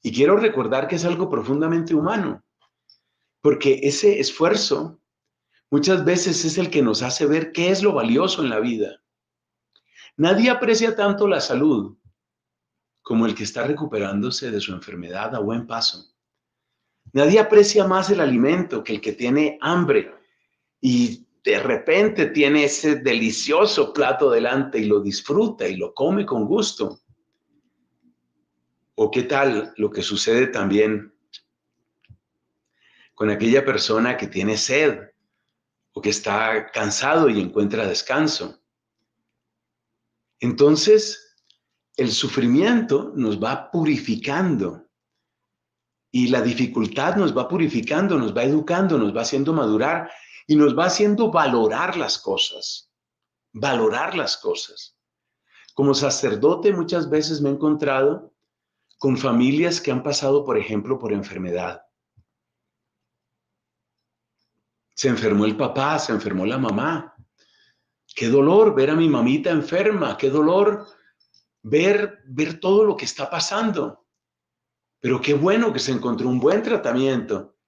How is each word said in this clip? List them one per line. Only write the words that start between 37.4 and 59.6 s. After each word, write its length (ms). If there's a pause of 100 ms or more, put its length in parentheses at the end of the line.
encuentra 460
descanso? 760 (1800)
Entonces, 960 (600)
el 160
sufrimiento 1040
nos 260
va 300
purificando 1120 (1300)
y 160
la 120
dificultad 760
nos 200
va 120
purificando, 680
nos 200
va 80
educando, 540
nos 160
va 80
haciendo 300
madurar 580 (360)
y 80
nos 240
va 80
haciendo 460
valorar 640
las 220
cosas, 760 (600)
valorar 640
las 200
cosas. 600 (800)
Como 180
sacerdote 800
muchas 380
veces 300
me 80
he 40
encontrado 800 (640)
con 200
familias 640